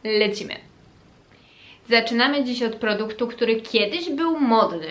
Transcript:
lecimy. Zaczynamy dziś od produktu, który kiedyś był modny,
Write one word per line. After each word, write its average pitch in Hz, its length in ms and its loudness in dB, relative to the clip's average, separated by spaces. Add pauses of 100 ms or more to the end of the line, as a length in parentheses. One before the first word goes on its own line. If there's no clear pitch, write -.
lecimy. 214 520 -2 (1300)
Zaczynamy 240 540 2
dziś 247 200 -2
od 226 120 -2
produktu, 220 520 -2
który 226 340 0
kiedyś 240 480 0
był 320 300 -2
modny, 208 520 2